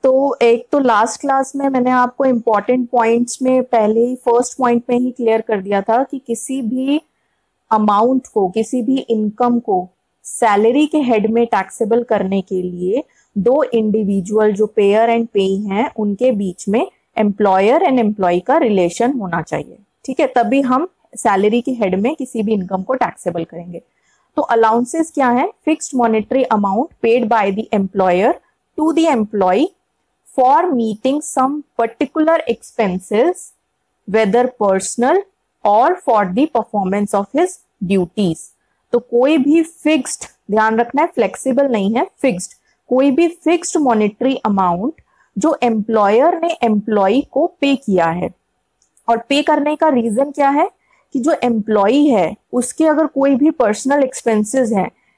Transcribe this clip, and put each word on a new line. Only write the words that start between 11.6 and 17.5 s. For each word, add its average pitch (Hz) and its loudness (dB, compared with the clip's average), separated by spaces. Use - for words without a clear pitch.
करने 196 -2
के 185 -6
लिए 180 -4
दो 247 2
individual 214 0
जो 208 0
payer 214 2
and 233 0
payee 196 0
हैं, 208 -4
उनके 214 0
बीच 196 -4
में 254 0
employer 208 2